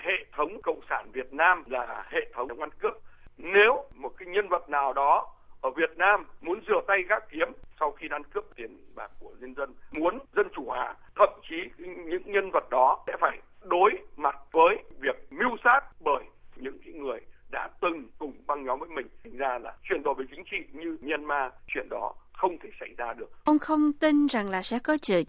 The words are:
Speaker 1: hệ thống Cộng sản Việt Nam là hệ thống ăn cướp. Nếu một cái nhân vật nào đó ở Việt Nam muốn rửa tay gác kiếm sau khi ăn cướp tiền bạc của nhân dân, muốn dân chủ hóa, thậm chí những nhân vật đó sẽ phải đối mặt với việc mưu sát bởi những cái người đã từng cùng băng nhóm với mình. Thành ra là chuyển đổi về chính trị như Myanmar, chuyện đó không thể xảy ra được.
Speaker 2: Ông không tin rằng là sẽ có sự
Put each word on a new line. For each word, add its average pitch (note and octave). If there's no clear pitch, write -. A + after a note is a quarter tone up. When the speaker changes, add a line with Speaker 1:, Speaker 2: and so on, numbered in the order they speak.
Speaker 1:
hệ F3
thống D3+
Cộng D3+
sản A#2+
Việt B2+
Nam E3
là A#2
hệ E3
thống B2+
ăn D3+
cướp. G#3+
Nếu G#3
một C3
cái F#3
nhân F#3+
vật E3+
nào C#3
đó D3
ở C3
Việt D#3
Nam F#3
muốn F#3+
rửa F#3
tay G3
gác G#3+
kiếm D#3+
sau D3
khi D3+
ăn D3
cướp G3
tiền A2
bạc A2
của -
nhân B2+
dân, C3+
muốn F3
dân G3
chủ C#3
hóa, B2
thậm G3
chí F3
những F3
nhân F#3+
vật -
đó B2+
sẽ -
phải D3
đối F3
mặt D3
với F3
việc C3
mưu A3
sát B3+
bởi C#3+
những C3
cái -
người C3+
đã B2+
từng E3
cùng C#3+
băng C#3+
nhóm C3
với E3+
mình. C3+
Thành A3+
ra C3
là A2+
chuyển D#3+
đổi C#3+
về C3
chính D#3
trị G3+
như D#3+
Myanmar, C#3+
chuyện -
đó A2+
không F3+
thể -
xảy B2+
ra A#2
được. A2+
Speaker 2:
Ông D4+
không D4+
tin D4
rằng G3+
là F#3
sẽ A3+
có G#3
sự F3+